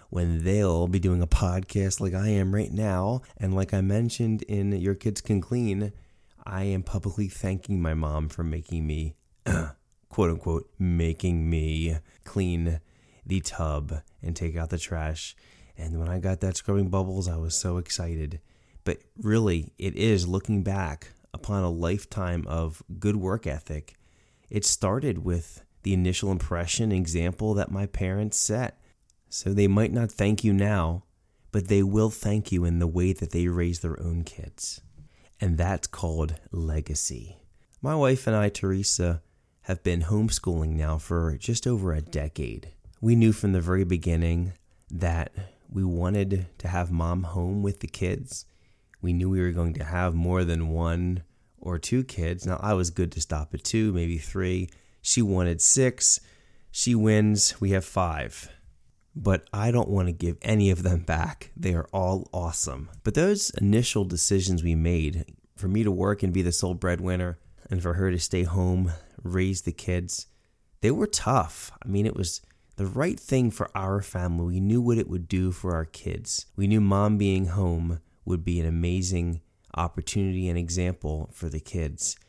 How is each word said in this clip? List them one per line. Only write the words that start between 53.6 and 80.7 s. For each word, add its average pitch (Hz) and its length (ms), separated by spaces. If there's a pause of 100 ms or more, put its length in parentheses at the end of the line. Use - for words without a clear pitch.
two, 110 280
maybe 85 260
three. 92 520 (320)
She - 180
wanted 90 400
six. - 600 (500)
She - 240
wins. 107 640
We 98 100
have 95 140
five. 78 680 (640)
But 95 380
I 104 180
don't 120 180
want 92 200
to 85 40
give 85 300
any 104 280
of 87 120
them 90 180
back. 82 560
They 90 180
are 82 160
all 95 420
awesome. 78 580 (120)
But 107 120
those 202 360
initial 104 540
decisions 90 580
we 85 120
made, 80 640 (200)
for 98 120
me 104 160
to 104 60
work 95 320
and 92 120
be 92 80
the 87 100
sole 92 220
breadwinner, 90 640 (320)
and 90 120
for 87 120
her 92 160
to 90 80
stay 87 240
home, 90 500 (300)
raise 92 400
the 87 100
kids, 90 540 (560)
they 110 80
were 185 160
tough. - 640 (120)
I - 60
mean, 101 160
it 113 100
was - 280 (340)
the 98 100
right 135 320
thing 127 320
for - 240
our 98 280
family. 87 540
We 92 40
knew 110 220
what 117 160
it - 100
would 87 200
do 92 220
for 90 240
our 80 120
kids. - 580 (100)
We 98 120
knew 107 160
Mom 101 340
being 95 300
home 85 540 (260)
would 85 180
be 87 160
an 82 60
amazing 87 720 (340)
opportunity 92 720
and 87 100
example 85 720